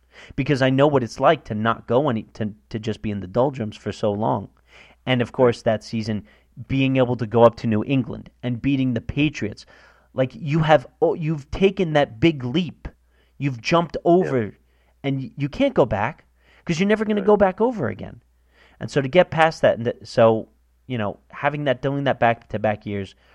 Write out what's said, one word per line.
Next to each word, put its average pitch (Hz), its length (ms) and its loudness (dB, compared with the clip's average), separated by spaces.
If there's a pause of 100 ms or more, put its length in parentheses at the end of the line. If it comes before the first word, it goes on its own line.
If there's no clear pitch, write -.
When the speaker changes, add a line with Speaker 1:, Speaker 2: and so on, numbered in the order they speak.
(360)
Speaker 1:
because 135 260 0
I 131 80 4
know 131 160 4
what 139 160 2
it's - 180 -8
like 143 240 2
to 113 100 -8
not 110 320 -2
go 135 220 2
any, 110 140 -2 (100)
to, 107 220 -8 (160)
to 120 80 -8
just 107 240 -8
be 110 80 -6
in 101 100 -6
the 95 60 -10
doldrums 120 500 -2
for - 160 -8
so - 180 -2
long. 107 380 -2 (560)
And, 127 160 0
of 113 120 -4
course, 120 280 2
that 110 240 -2
season, 110 400 -6 (420)
being 135 300 0
able 127 200 2
to 123 100 -4
go 117 160 4
up 117 140 8
to - 100 -6
New 107 180 0
England 131 460 -4 (120)
and 123 200 -6
beating 131 320 0
the 113 80 -6
Patriots, 143 640 -4 (480)
like, 131 200 -2
you 151 260 -2
have, 151 260 4 (160)
oh, 160 100 2
you've 156 380 -6
taken 190 420 0
that 135 280 0
big 151 220 2
leap. 123 460 -6 (480)
You've 135 240 -6
jumped 170 460 -2
over, 160 380 2
Speaker 2:
Yeah. 95 60 -8 (540)
Speaker 1:
and 139 140 -2
y-, 131 180 -10
you 139 140 -4
can't 269 240 -2
go 165 100 4
back 110 400 -4 (400)
'cause 160 140 -4
you're 196 100 0
never 214 160 2
gonna 208 160 -2
Speaker 2:
Right. 190 60 -6
Speaker 1:
go 208 100 6
back 190 240 2
over 214 280 -2
again. - 340 -12 (560)
And - 100 -10
so 147 120 -2
to 135 80 -2
get 175 240 4
past 160 300 2
that, 117 160 4
and 113 80 -4
th-, 120 180 -2
so, 113 440 4 (380)
you 127 100 -6
know, 104 220 -6 (120)
having 147 340 -4
that, 127 180 -2
doing 143 220 -4
that 123 160 -2
back-to-back 110 680 -2
years 101 300 -8 (180)